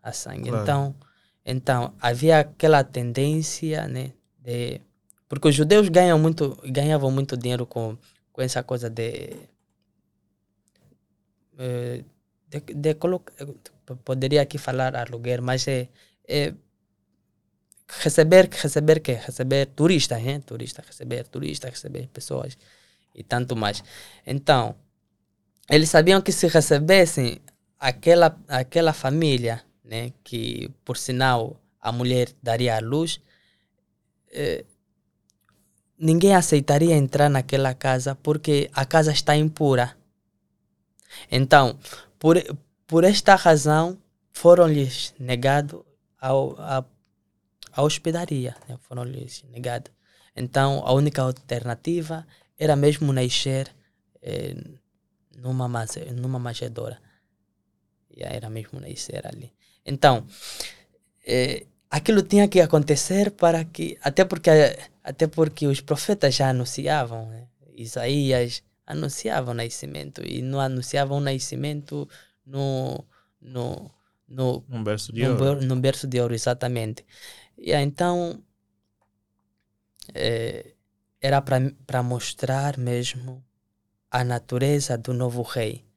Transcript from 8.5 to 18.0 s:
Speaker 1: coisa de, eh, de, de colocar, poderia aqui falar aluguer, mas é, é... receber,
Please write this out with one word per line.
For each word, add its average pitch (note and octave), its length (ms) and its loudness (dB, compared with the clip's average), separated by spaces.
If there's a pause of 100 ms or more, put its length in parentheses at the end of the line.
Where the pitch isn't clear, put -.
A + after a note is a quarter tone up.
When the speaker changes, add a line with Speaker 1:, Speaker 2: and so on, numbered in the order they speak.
Speaker 1:
coisa B2 260 -6
de, A2+ 460 -8 (2250)
eh, B2 460 -8 (440)
de, D3+ 120 -10 (140)
de D3 220 0
colocar, F3 380 -6 (720)
poderia C3 360 2
aqui - 160 -4
falar C3 380 -4
aluguer, A#2+ 460 -6
mas B2+ 260 -2
é, B2+ 220 -4 (360)
é... C#3+ 280 -4 (1500)
receber, E3 500 6